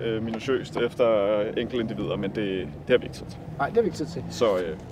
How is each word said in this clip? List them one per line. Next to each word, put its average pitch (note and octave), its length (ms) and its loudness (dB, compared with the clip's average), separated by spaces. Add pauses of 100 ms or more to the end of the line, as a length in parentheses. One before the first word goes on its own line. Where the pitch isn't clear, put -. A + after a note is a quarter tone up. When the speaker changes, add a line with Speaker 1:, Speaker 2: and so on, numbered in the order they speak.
Speaker 1:
øh, A2+ 220 0
minutiøst A2+ 540 -2
efter, A2 640 4
øh, G#2 60 2 (120)
enkelte A#2+ 260 -2
individer, G2+ 320 -2
men G2 200 -2
det, G2 240 -2 (280)
det - 20 2
har B2 80 8
vi - 80 -2
ikke - 100 -10
tid - 140 -12
til. - 80 -10 (200)
Speaker 2:
Nej, C#3 100 2
det - 80 -4
har A#3 60 6
vi G#3+ 60 4
ikke D#3 100 -4
tid D#3 80 -2
til. - 240 -6
Speaker 1:
Så, A2 280 4
øh, E2 200 -2 (140)